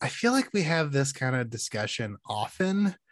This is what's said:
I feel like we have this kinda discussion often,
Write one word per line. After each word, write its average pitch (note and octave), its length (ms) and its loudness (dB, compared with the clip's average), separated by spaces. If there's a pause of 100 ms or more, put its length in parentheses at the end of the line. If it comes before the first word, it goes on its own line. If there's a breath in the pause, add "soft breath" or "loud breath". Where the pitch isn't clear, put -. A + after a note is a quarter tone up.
I - 80 0
feel - 240 0
like C4 220 2
we G3+ 80 4
have D#3+ 280 0
this C#3 220 2
kinda B2+ 320 0
discussion G#2+ 720 -4 (100)
often, F#3 720 0 (160 soft breath)